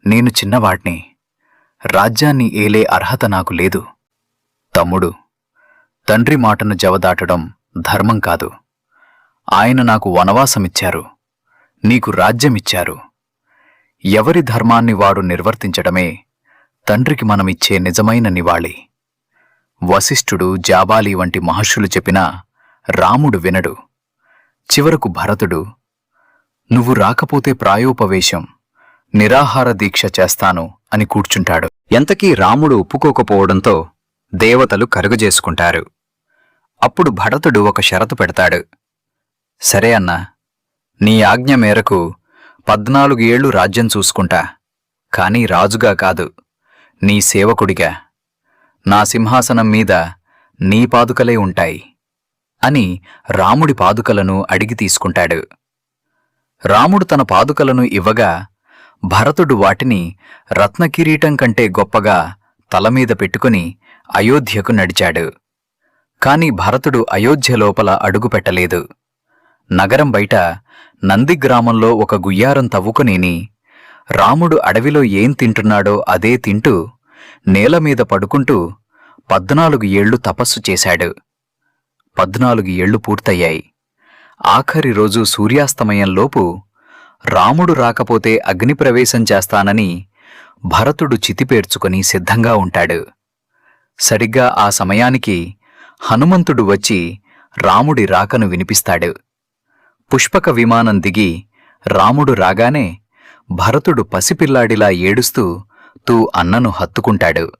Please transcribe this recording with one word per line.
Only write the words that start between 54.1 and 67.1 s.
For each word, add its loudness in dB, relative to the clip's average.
అడిగి -2
తీసుకుంటాడు. -2
రాముడు 2
తన 2
పాదుకలను 2
ఇవ్వగా 0
భరతుడు 0
వాటిని 0
రత్నకిరీటం 0
కంటే 0
గొప్పగా 0
తలమీద 2
పెట్టుకుని 0
అయోధ్యకు 0
నడిచాడు. -2
కాని 2
భరతుడు 0